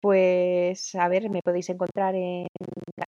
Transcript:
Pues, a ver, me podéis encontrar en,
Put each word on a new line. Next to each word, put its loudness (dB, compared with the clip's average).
Pues, 2
a 2
ver, 0
me -2
podéis -2
encontrar -2
en, -4